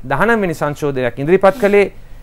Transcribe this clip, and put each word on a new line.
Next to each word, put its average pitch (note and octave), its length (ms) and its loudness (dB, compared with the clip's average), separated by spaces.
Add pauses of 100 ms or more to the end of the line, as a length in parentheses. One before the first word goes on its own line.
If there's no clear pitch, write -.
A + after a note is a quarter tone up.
දහනම් F#3+ 380 0
වෙනි F3 120 -2
සංශෝධනයක් C#3+ 680 -4
ඉදිරිපත් F#3 420 2
කළේ. G3+ 300 4 (320)